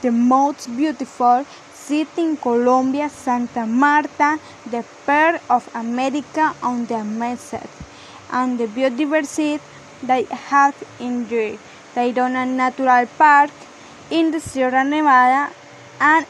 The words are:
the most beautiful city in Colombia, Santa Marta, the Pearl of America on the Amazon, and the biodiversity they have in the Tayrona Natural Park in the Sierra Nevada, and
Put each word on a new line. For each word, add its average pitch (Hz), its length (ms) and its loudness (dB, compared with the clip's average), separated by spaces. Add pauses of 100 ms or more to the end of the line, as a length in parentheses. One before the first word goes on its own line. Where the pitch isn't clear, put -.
the 254 100 -2
most 247 640 0
beautiful 254 680 0 (280)
city 302 500 -6
in 320 140 -2
Colombia, 262 720 0
Santa 240 580 -6
Marta, 294 720 0 (280)
the 233 180 -6 (220)
Pearl 311 320 2 (100)
of 240 260 0
America 254 880 -4
on 240 240 -4
the 240 80 -6
Amazon, 226 760 -8 (640)
and 254 260 -2
the 233 80 -2
biodiversity 294 920 -2 (420)
they 254 220 0
have 277 500 0 (240)
in 240 300 -6
the 214 300 -4 (360)
Tayrona 254 520 0
Natural 254 600 2 (100)
Park 294 340 6 (600)
in 320 200 2
the 311 100 -4
Sierra 262 440 0
Nevada, 277 680 4 (480)
and 302 300 4